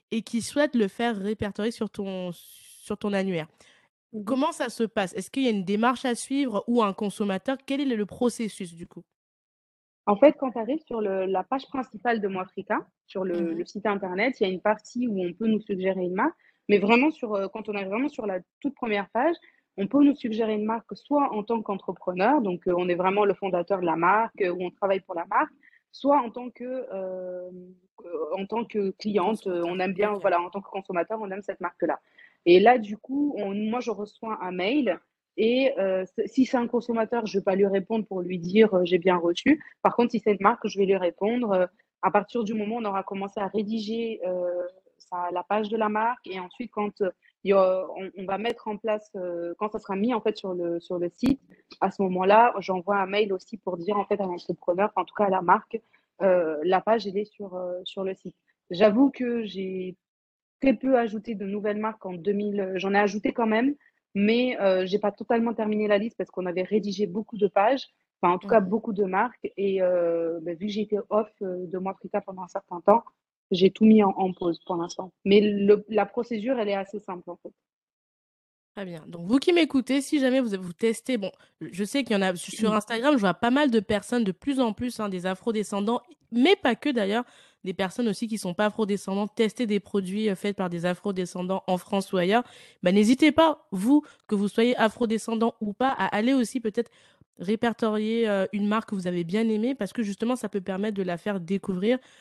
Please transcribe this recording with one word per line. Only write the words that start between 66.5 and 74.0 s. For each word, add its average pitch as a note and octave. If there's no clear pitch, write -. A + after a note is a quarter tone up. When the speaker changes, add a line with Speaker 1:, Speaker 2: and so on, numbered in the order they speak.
Speaker 2:
rédigé G3+
beaucoup G#3
de G3+
pages, A#3+
enfin, F3
en F#3
tout G3
cas, A3
Speaker 1:
Mmh F#3+
mh. -
Speaker 2:
beaucoup A3
de G3+
marques G3
et F#3+
heu, E3+
bah, E3+
vu F3
que G#3
j'ai G#3+
été G#3
off, G#3+
heu, F3+
de E3+
Moafrica F#3+
pendant F#3
un F3
certain F3
temps, G#3
j'ai F#3
tout G#3+
mis A3